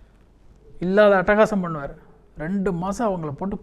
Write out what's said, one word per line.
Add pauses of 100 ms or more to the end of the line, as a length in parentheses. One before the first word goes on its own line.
(800)
இல்லாத
அட்டகாசம்
பண்ணுவார். (440)
ரெண்டு
மாசம்
அவங்கள
போட்டு